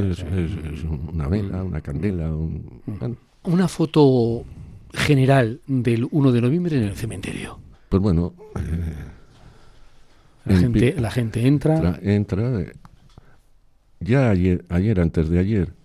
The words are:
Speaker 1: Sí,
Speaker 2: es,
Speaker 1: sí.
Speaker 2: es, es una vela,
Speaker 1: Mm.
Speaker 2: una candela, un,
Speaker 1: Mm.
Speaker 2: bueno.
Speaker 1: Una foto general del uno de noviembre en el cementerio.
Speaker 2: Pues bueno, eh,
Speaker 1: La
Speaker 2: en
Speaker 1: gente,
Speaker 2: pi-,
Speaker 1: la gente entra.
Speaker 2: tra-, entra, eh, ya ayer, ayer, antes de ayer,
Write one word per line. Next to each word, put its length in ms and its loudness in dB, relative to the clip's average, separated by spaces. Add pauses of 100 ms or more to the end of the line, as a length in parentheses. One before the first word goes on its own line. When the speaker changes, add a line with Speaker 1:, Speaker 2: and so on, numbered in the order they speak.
Speaker 1:
Sí, 80 0
Speaker 2:
es, 80 -2
Speaker 1:
sí. 120 -10
Speaker 2:
es, 480 -4
es 60 -8
una 440 -6
vela, 340 -2
Speaker 1:
Mm. 60 -6
Speaker 2:
una 120 -6
candela, 540 -4
un, 500 -8
Speaker 1:
Mm. 140 -10
Speaker 2:
bueno. 180 -8 (280)
Speaker 1:
Una 240 0
foto 760 2 (480)
general 760 2
del 440 0
uno 220 4
de 100 4
noviembre 340 0
en 80 2
el 120 -4
cementerio. 640 -10 (300)
Speaker 2:
Pues 140 2
bueno, 320 0 (220)
eh, 380 -6 (1500)
Speaker 1:
La 100 2
Speaker 2:
en 60 6
Speaker 1:
gente, 320 4
Speaker 2:
pi-, 80 -4
Speaker 1:
la 100 -2
gente 360 -2
entra. 340 2
Speaker 2:
tra-, 220 0
entra, 580 0
eh, 120 -8 (1300)
ya 280 2
ayer, 400 2
ayer, 320 2
antes 300 2
de 80 4
ayer, 340 0 (120)